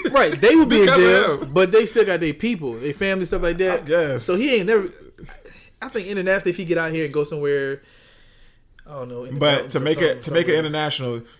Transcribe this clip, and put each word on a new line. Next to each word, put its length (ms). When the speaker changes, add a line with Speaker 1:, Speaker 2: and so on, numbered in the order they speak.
Speaker 1:
Right, 200
they 240
would 140
be 60
in 80
Speaker 2:
Because 160
of 40
Speaker 1:
jail, 420
Speaker 2:
him. 100
Speaker 1:
but 160
they 160
still 180
got 140
their 160
people, 380
their 200
family, 320
stuff 160
like 160
that. 220
Speaker 2:
I 40
guess. 420
Speaker 1:
So 100
he 220
ain't 100
never. 220
I 80
think 180
internationally, 440
if 60
he 80
get 120
out 140
here 140
and 60
go 120
somewhere, 580
I 60
don't 180
know. 140
In 100
the 60
Speaker 2:
But 140
Speaker 1:
mountains 200
Speaker 2:
to 60
Speaker 1:
or 20
Speaker 2:
make 160
it, 40
Speaker 1:
something, 200
Speaker 2:
to 120
make 100
it 60
Speaker 1:
somewhere. 100
Speaker 2:
international, 600